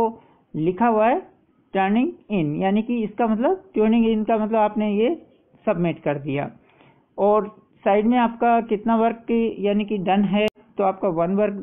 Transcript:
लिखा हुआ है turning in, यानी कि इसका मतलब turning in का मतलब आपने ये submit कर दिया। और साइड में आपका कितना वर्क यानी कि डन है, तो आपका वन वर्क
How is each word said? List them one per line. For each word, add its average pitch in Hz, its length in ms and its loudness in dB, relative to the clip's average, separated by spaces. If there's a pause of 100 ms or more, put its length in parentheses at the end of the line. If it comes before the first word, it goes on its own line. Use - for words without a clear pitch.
(540)
लिखा 180 340 -2
हुआ 220 200 2
है 320 140 0 (520)
turning 208 380 0 (200)
in, 156 300 -2
यानी 196 200 0
कि 240 220 -4
इसका 214 240 -2
मतलब 254 360 0 (140)
turning 226 300 4
in 214 200 0
का 226 100 2
मतलब 214 220 0
आपने 214 340 0
ये 233 220 0 (500)
submit 170 380 -2
कर 143 160 -2
दिया। 139 300 -6 (680)
और 208 300 2 (380)
साइड 208 200 4
में 247 120 2
आपका 233 440 2
कितना 226 340 -2
वर्क 226 360 0 (280)
यानी 202 260 0
कि 208 140 -4
डन 196 260 2
है, 208 200 2 (320)
तो 202 60 0
आपका 190 260 0
वन 170 260 0
वर्क 208 280 0